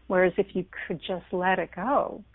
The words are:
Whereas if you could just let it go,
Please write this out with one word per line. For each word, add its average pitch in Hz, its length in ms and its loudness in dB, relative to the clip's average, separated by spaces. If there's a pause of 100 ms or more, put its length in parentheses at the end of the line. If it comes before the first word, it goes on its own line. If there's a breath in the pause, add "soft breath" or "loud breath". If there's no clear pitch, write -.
Whereas 185 300 4
if 196 160 2
you 180 120 -2 (220)
could 196 120 -6
just 185 320 -6
let 185 260 2
it 165 180 -4
go, 208 480 -2 (120)